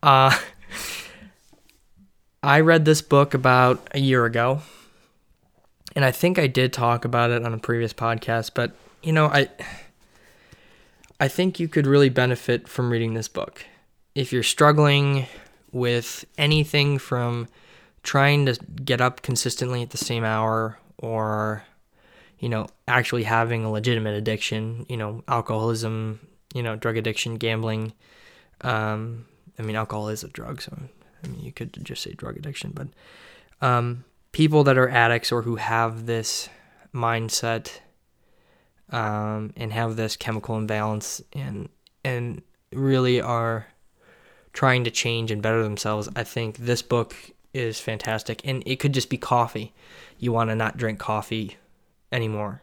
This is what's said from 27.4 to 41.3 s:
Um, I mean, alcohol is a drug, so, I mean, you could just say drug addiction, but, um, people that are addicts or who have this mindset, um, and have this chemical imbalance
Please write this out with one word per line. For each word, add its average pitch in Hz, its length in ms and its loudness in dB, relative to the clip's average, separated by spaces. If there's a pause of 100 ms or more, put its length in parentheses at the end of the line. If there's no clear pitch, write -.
Um, 113 640 -4 (320)
I - 40 -12
mean, 110 140 -6
alcohol 107 340 -4
is 107 140 -8
a 82 60 -14
drug, - 320 -12
so, - 160 -16 (460)
I - 40 -12
mean, 127 140 -12
you 123 100 -14
could - 320 -12
just - 180 -12
say - 120 -12
drug - 240 -12
addiction, 147 340 -10
but, 139 160 -10 (760)
um, 120 440 0 (260)
people 151 320 4
that 135 140 6
are 127 120 4
addicts 117 420 4
or 120 100 0
who 117 160 -2
have 113 480 -2
this 117 440 -4 (440)
mindset, 117 840 -4 (1120)
um, 107 640 -4
and 113 160 -8
have 113 260 -4
this 110 180 -4
chemical 110 420 -6
imbalance 107 640 -4 (120)